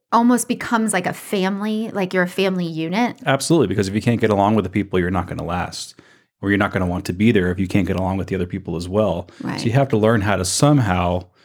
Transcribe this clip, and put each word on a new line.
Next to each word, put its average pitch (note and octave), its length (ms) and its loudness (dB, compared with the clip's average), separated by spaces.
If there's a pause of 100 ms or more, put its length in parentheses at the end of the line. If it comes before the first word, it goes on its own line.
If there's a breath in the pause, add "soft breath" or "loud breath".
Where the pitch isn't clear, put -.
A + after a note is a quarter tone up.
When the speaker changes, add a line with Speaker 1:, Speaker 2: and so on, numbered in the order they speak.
(120)
Speaker 1:
almost A#3 360 4
becomes A3 460 -2
like F3+ 120 -2
a F3 80 -4
family, G3+ 800 -4
like F#3+ 220 -4
you're F3+ 100 2
a F3+ 40 -2
family F#3 380 -2
unit? E3 600 -2
Speaker 2:
Absolutely, C3+ 420 2
because F#2+ 220 0
if G2 40 -6
you G#2+ 80 0
can't A#2 200 0
get A2 80 4
along G2+ 260 4
with G#2 80 2
the F#2 80 -4
people, F#2+ 260 -2
you're F2+ 140 0
not F#2 160 -2
gonna E2 160 -8
last, E2+ 520 -8 (460 soft breath)
or G2+ 80 -2
you're G2+ 80 4
not G2+ 140 2
gonna F#2 160 0
want F2 180 -4
to - 80 -4
be G#2+ 200 4
there F#2 180 2
if F2 80 -4
you F#2 80 -2
can't F#2+ 180 0
get F2+ 120 -2
along F#2 200 -2
with F2 100 -4
the G2 80 -4
other F2+ 120 -2
people F2+ 300 -8
as F2+ 100 -8
well. F#2 400 0 (160)
Speaker 1:
Right. - 160 -6
Speaker 2:
So - 60 -4
you A2 80 -2
have C3+ 160 2
to A2 80 2
learn G#2+ 240 4
how G2 160 2
to F#2 80 -2
somehow F#2 840 2 (180 soft breath)